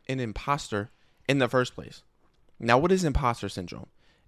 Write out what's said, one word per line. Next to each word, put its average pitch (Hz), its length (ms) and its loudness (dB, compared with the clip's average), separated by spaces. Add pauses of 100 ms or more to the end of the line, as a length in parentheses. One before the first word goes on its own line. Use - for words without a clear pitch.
an 131 140 -4
imposter 113 680 -4 (360)
in 139 120 2
the 127 100 4
first 127 260 0
place. - 280 -16 (580)
Now, 117 180 6
what 175 140 4
is 185 100 2
imposter 123 460 0
syndrome? 87 400 -10 (400)